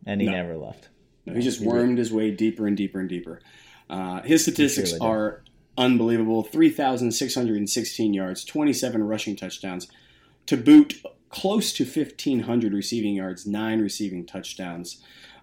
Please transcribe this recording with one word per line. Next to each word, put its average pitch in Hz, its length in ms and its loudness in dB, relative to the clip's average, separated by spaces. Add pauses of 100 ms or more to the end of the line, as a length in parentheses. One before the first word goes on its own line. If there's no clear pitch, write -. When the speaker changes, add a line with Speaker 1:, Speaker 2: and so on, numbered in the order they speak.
Speaker 1:
And 101 140 -2
he 107 60 2
Speaker 2:
No. 98 80 0
Speaker 1:
never 87 220 -6
left. - 320 -14 (380)
Speaker 2:
No, 85 80 -12
he 120 60 0
just 123 200 0
Speaker 1:
He 104 40 -4
did. 113 80 2
Speaker 2:
wormed 120 260 2
his 113 140 -2
way 107 180 0
deeper 107 360 0
and 101 100 2
deeper 98 240 -4
and 92 80 -4
deeper. 87 320 -8 (480)
Uh, 92 340 -8
his 156 200 4
statistics 101 500 0
Speaker 1:
He 82 60 -4
surely - 20 -4
did. 117 120 0
Speaker 2:
are 107 320 -2 (320)
unbelievable. 113 680 4
Three 156 280 4
thousand 127 420 0
six 123 220 -2
hundred 117 220 0
and 101 120 -2
sixteen 110 440 0
yards, 95 320 -4
twenty-seven 127 580 -2
rushing 107 340 -4
touchdowns. 92 520 -10 (580)
To 143 120 0
boot, 147 440 8 (280)
close 202 440 -2
to 147 120 -2
fifteen 139 540 -4
hundred 113 340 0
receiving 101 400 -2
yards, 95 320 -8
nine 110 340 -2
receiving 95 460 -4
touchdowns. 87 760 -12 (400)